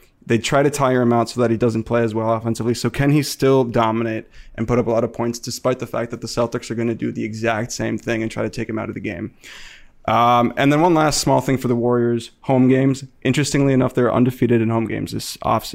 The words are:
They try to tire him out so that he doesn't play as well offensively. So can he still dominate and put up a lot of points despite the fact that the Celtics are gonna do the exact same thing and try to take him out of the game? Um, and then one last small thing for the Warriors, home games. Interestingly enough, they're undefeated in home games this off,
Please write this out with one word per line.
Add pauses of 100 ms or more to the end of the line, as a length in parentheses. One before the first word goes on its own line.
(260)
They
try
to
tire
him
out
so
that
he
doesn't
play
as
well
offensively.
So
can
he
still
dominate (300)
and
put
up
a
lot
of
points
despite
the
fact
that
the
Celtics
are
gonna
do
the
exact
same
thing
and
try
to
take
him
out
of
the
game? (720)
Um,
and
then
one
last
small
thing
for
the
Warriors, (120)
home
games. (180)
Interestingly
enough,
they're
undefeated
in
home
games
this
off,